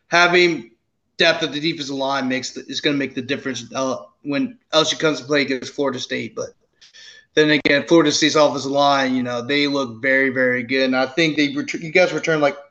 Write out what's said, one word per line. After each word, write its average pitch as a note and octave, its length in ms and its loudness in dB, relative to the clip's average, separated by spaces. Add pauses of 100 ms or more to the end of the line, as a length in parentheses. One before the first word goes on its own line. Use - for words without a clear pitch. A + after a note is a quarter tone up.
having F3 640 2 (440)
depth E3 260 2
at D3 100 -4
the D3 80 -8
defensive D3 340 -6
line C3+ 340 -2
makes B2+ 220 -4
the, D3 160 -14
is C3+ 160 -8
gonna C#3+ 160 0
make C3+ 160 -4
the C3 80 -6
difference, B2+ 420 -6 (100)
uh, C3 280 -4 (180)
when C3+ 380 -4 (140)
L D#3 100 4
S D#3 100 -2
U - 60 -8
comes D3+ 220 0
to B2 60 -14
play D3 160 0
against C3 300 -6
Florida C3+ 260 -4
State. B2 360 -8
But - 160 -10 (840)
then D3+ 160 4
again, D3 360 2
Florida D#3+ 240 6
State's D3 240 2
offensive C#3 360 2
line, C#3 440 2
you B2+ 80 -2
know, A#2+ 200 -4
they C#3+ 260 0
look B2+ 320 -4
very, C3+ 300 2
very B2+ 320 0
good. C3 240 0
And C3 100 0
I C3 100 2
think D#3 300 0
they C#3+ 180 0
ret-, C#3+ 200 -6
you E3 180 -10
guys F3+ 200 4
returned, D#3 280 0
like, C#3+ 160 2 (140)